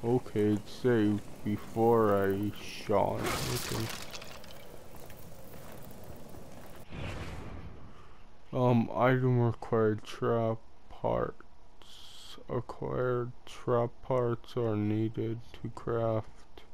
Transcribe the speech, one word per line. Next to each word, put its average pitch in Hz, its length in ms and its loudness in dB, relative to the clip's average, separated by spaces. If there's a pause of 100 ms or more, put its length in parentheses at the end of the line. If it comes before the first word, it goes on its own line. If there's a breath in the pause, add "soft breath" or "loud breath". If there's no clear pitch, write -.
okay, 113 500 4
it 104 160 0
saved 107 540 4 (200)
before 110 720 4
I 98 360 2 (100)
shot. 101 580 0 (360)
Okay. 117 300 -2 (4000 loud breath)
Um, 123 420 6
item 127 440 6
required, 110 640 4
trap 117 560 0 (320)
parts. - 1500 -6 (100)
Acquired 123 840 0 (160)
trap 120 420 2 (140)
parts 120 520 2
are 113 200 2
needed 110 640 2 (240)
to 117 60 -4
craft 113 920 -2 (120)